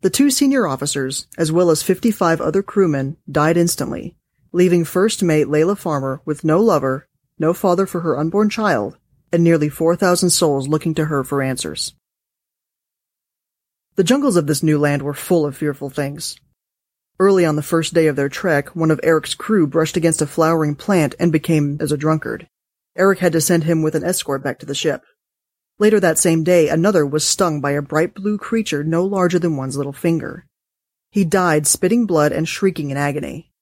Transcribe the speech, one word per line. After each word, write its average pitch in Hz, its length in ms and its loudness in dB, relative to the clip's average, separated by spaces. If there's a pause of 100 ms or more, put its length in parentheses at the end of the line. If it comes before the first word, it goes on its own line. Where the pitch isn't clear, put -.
The 190 80 2
two 277 200 2
senior 269 380 2
officers, 135 600 -6 (100)
as 160 160 0
well 175 160 4
as 156 140 2
fifty-five 180 580 0
other 196 220 -2
crewmen, 147 520 0 (160)
died 156 240 2
instantly, 170 640 -2 (340)
leaving 180 320 4
First 196 400 0
Mate 156 240 2
Layla 156 300 2
Farmer 135 480 -4
with 151 180 -6
no 160 160 2
lover, 143 480 0 (320)
no 160 140 2
father 180 320 0
for 175 160 -8
her 156 180 -2
unborn 202 300 0
child, 175 480 -2 (340)
and 170 100 2
nearly 165 280 4
four 165 260 0
thousand 180 360 2
souls 139 360 0
looking 156 280 -2
to 156 100 -2
her 147 180 -2
for 139 180 -4
answers. 131 520 -6 (2000)
The 196 80 2
jungles 262 320 2
of 160 120 2
this 147 140 -2
new 156 160 2
land 143 240 0
were 143 120 -8
full 165 320 0
of 139 100 -6
fearful 143 340 -6
things. 143 480 -8 (800)
Early 190 280 4
on 156 100 0
the 151 80 -4
first 165 300 -2
day 160 140 4
of 143 100 0
their 143 100 0
trek, 143 480 -2
one 160 160 2
of 151 100 0
Eric's - 340 0
crew 208 320 0
brushed 160 280 -2
against 165 260 0
a 151 60 -2
flowering 156 480 0
plant 170 420 0
and 175 140 2
became 151 480 0
as 147 140 -2
a 147 40 -4
drunkard. 151 520 -4 (480)
Eric 190 220 2
had 185 120 2
to 165 80 2
send 165 240 0
him 165 180 0
with 156 140 0
an 147 80 -2
escort 147 400 -4
back 139 160 -6
to - 60 -18
the 143 100 -8
ship. 139 300 -4 (720)
Later 208 220 4
that 165 160 2
same 165 260 2
day, 170 240 4
another 165 380 2
was 151 200 -2
stung 160 360 0
by 143 100 -2
a 143 100 -2
bright 156 340 -2
blue 208 220 -4
creature 196 460 -4
no 165 220 0
larger 185 340 0
than 165 160 -2
one's 131 220 -6
little 139 160 -6
finger. - 520 -4 (640)
He 202 140 0
died, 165 420 0
spitting 226 400 0
blood 156 280 2
and 160 160 -4
shrieking 175 400 -2
in 135 80 -6
agony. 143 640 -6